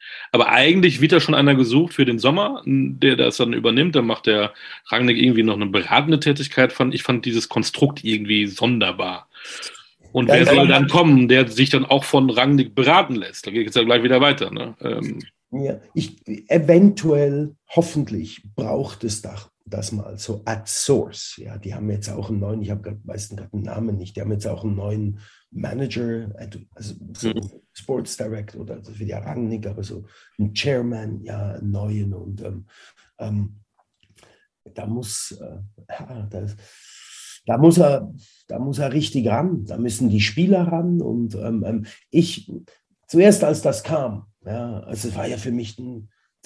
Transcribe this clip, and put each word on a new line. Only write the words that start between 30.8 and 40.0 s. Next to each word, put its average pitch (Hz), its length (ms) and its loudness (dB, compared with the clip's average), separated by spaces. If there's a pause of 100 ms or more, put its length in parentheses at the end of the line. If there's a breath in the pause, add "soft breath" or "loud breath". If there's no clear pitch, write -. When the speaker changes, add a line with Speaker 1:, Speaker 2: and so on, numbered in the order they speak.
Speaker 2:
ja, 104 300 -8
einen 104 180 -6
neuen 101 440 -4
und, 95 280 -12
ähm, 95 240 -12 (540 soft breath)
ähm, 104 400 -6 (1120 soft breath)
da 101 120 -12
muss, 110 540 -8
äh, - 200 -16 (280)
ja, 110 400 -14
das, 104 280 -10 (920 loud breath)
da 117 100 0
muss 165 220 8
er, 139 340 2 (360 soft breath)
da - 100 -10
muss 139 220 -6
er 135 120 -4
richtig 139 360 -2
ran, 123 380 -2
da - 120 -10
müssen 120 300 -2